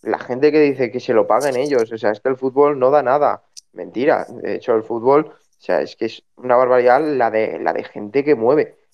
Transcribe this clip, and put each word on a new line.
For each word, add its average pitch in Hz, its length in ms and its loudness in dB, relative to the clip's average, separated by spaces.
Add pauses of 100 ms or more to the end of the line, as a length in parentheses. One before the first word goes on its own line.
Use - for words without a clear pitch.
la 110 180 -4
gente 135 320 0
que 156 80 4
dice 135 300 0
que 123 100 -8
se 127 120 -4
lo 107 140 2
paguen 127 300 0
ellos, 123 360 -2
o 110 60 -10
sea, 107 140 0
es 110 80 -8
que - 80 -4
el 131 80 -2
fútbol 135 420 0
no 127 120 2
da 147 120 4
nada. 131 400 0 (320)
Mentira, 104 540 -4
de 104 260 -10
hecho, 117 200 -4
el 110 80 0
fútbol, 127 440 0
o - 80 -20 (240)
sea, 80 240 -2
es - 140 -10
que 156 100 -6
es - 160 -12 (140)
una 123 200 0
barbaridad 123 460 4
la 131 280 -2
de, 110 280 -2
la - 140 -2
de - 120 -6
gente 104 400 -6
que 147 120 2
mueve. 120 400 0 (180)